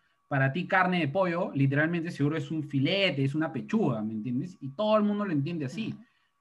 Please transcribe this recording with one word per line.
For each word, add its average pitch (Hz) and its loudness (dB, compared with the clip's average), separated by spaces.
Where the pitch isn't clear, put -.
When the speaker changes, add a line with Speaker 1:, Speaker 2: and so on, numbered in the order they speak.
Speaker 1:
Para 135 2
ti, 170 -4
carne 180 4
de 156 2
pollo, 180 0
literalmente 156 2
seguro 147 0
es 143 -6
un 156 -2
filete, 156 0
es 139 0
una 156 0
pechuga, 135 0
¿me 110 -4
entiendes? 123 -4
Y 139 -10
todo 214 2
el 208 4
mundo 208 0
lo 196 -2
entiende 151 -2
así, 185 -6
Speaker 2:
Ujú. - -14